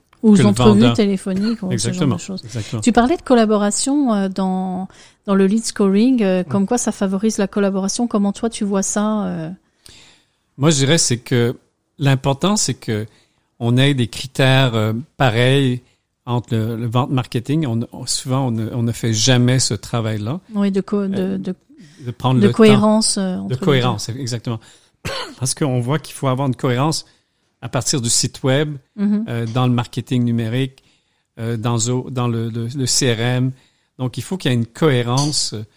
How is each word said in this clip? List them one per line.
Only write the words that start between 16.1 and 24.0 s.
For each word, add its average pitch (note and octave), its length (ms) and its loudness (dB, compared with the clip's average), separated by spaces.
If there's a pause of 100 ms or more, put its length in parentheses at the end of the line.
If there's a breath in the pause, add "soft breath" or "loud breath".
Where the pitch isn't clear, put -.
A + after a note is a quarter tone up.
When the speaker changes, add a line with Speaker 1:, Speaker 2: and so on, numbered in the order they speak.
Speaker 2:
entre A#2+ 300 -4
le, A2+ 220 -2
le A#2 100 -6
vente B2 240 0
marketing. C#3 560 -2
On, A2+ 140 -2 (100)
on, - 140 -12
souvent, C3+ 420 -2
on A#2+ 40 -2
ne, A2 220 -2
on A#2 100 -2
ne A#2 100 0
fait A#2 180 -2
jamais B2 480 4
ce - 140 -2
travail-là. A2 640 -6 (160)
Speaker 1:
Oui, G3+ 160 0
de G3 80 -2
co-, G3+ 280 -4
de, G3 140 -4
Speaker 2:
Euh, F#3+ 160 -4
Speaker 1:
de, F#3+ 160 -6 (520)
Speaker 2:
de A#2+ 60 -8
prendre B2+ 280 2
Speaker 1:
de G3+ 60 6
Speaker 2:
le G3+ 80 6
temps. - 40 -4
Speaker 1:
cohérence, G#3+ 600 6
euh, F#3 180 -2
entre G3 140 -8
Speaker 2:
De - 60 -2
Speaker 1:
les - 40 -6
deux. G3+ 60 -4
Speaker 2:
cohérence, B2 440 0